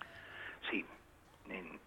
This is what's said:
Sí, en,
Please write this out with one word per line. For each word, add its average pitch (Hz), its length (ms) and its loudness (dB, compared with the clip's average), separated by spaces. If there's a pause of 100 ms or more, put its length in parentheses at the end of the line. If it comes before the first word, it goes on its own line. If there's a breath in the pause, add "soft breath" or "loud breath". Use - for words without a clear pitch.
(680 loud breath)
Sí, - 140 8 (680)
en, 90 380 0